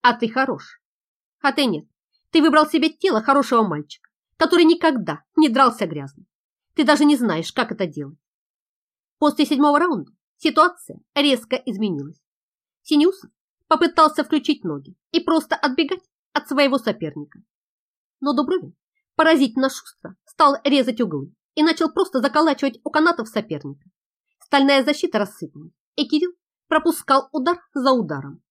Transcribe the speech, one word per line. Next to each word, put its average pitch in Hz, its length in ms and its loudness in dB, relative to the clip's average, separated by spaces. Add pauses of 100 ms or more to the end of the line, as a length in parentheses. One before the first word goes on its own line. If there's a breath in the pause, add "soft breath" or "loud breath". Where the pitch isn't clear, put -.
«А 240 140 2
ты 233 140 -4
хорош». - 520 -6 (600)
«А 277 120 0
ты 277 140 0
нет. 170 180 -4 (460)
Ты 330 100 4
выбрал 302 260 4
себе 311 240 0
тело 359 320 -2
хорошего 254 400 2
мальчика, 151 460 -8 (280)
который 339 280 2
никогда 302 580 0 (140)
не 311 120 4
дрался 233 380 2
грязно. 147 380 -12 (500)
Ты 311 100 0
даже 294 200 4
не 294 120 4
знаешь, 180 360 -2
как 233 180 -4
это 202 160 -6
делать». 147 320 -12 (1000)
После 294 280 0
седьмого 285 320 2
раунда 302 340 -4 (240)
ситуация 320 640 -2 (140)
резко 285 420 0
изменилась. 190 680 -8 (600)
Синеусов 311 480 0 (360)
попытался 311 560 2
включить - 400 -2
ноги 143 320 -10 (160)
и - 80 0
просто 320 380 -2
отбегать 302 480 -4 (280)
от 294 160 -6
своего 269 300 0
соперника. 151 640 -8 (800)
Но 269 140 -2
Дубровин 294 400 -4 (400)
поразительно 269 560 2
шустро - 540 -20
стал - 400 2
резать 262 360 0
углы 156 320 -6 (220)
и 302 80 0
начал 320 280 0
просто 359 300 -2
заколачивать 277 640 0
у 294 60 -8
канатов 311 380 0
соперника. 143 600 -10 (560)
Стальная 277 400 2
защита 294 340 -2
рассыпалась, 170 540 -10 (240)
и 285 100 -4
Кирилл 311 260 -2 (360)
пропускал 311 640 0
удар 311 260 -2 (160)
за 262 180 2
ударом. 147 580 -4